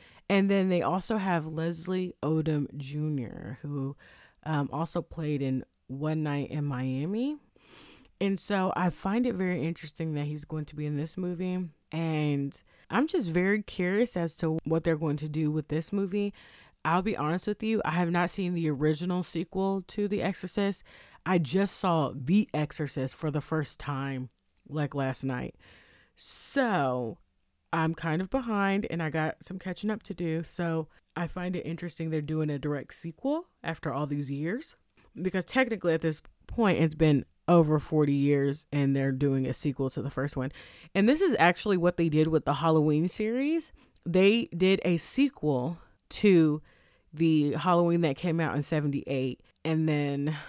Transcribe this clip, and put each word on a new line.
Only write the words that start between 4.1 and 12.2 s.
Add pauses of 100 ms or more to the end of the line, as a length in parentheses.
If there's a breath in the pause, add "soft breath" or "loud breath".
um,
also
played
in (220)
One
Night
in
Miami. (840 loud breath)
And
so
I
find
it
very
interesting
that
he's
going
to
be
in
this
movie. (220)
And (300 soft breath)